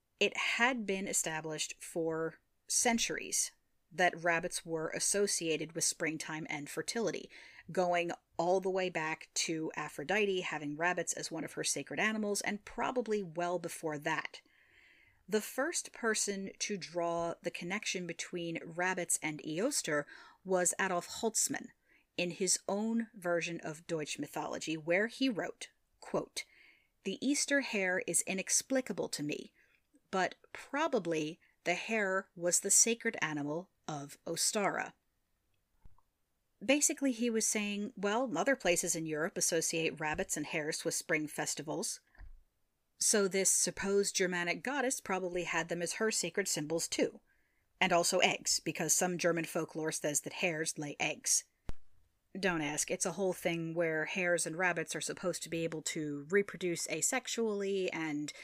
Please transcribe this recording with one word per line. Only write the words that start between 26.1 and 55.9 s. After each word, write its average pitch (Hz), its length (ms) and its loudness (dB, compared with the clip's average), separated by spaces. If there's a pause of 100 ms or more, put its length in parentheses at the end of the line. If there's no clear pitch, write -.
"The 196 160 -4
Easter 277 420 2
hare 185 440 0
is - 200 2
inexplicable 190 840 0
to - 140 -6
me, - 300 -4 (580)
but 185 240 2 (180)
probably 170 840 0 (260)
the 175 100 2
hare 196 600 0
was 175 240 2
the 196 100 -2
sacred 226 520 4
animal 151 460 -2 (200)
of 156 380 -8
Ostara." - 640 0 (1700)
Basically, 277 460 4
he 240 180 0
was 220 160 2
saying, 208 520 0
well, 208 400 2
other 202 180 4
places 175 400 4
in 165 100 -2
Europe 156 320 -2
associate 160 640 2
rabbits 156 380 -2
and 151 100 -2
hares 156 380 -2
with - 100 0
spring 156 320 0
festivals. 151 720 -4 (1000)
So 202 260 6
this 185 240 4
supposed 196 640 2
Germanic 175 480 2
goddess 262 380 0
probably 185 420 -2
had 165 260 0
them 175 140 -2
as 165 120 -2
her 220 180 0
sacred 190 340 -2
symbols 165 400 0
too. - 320 0 (640)
And 185 120 4
also 175 260 6
eggs, - 420 4
because 160 320 0
some 180 260 2
German 170 260 4
folklore 160 460 -4
says 151 300 0
that - 140 -4
hares 160 440 0
lay 147 220 -6
eggs. - 420 2 (960)
Don't 180 240 0
ask. 147 300 -2
It's 185 140 -2
a 175 60 -2
whole 185 200 0
thing 165 420 -2
where 160 300 0
hares 175 420 0
and 160 100 -4
rabbits 170 380 0
are 156 60 -6
supposed 160 420 -4
to 165 80 -10
be 165 140 -2
able 165 180 -4
to 147 480 -4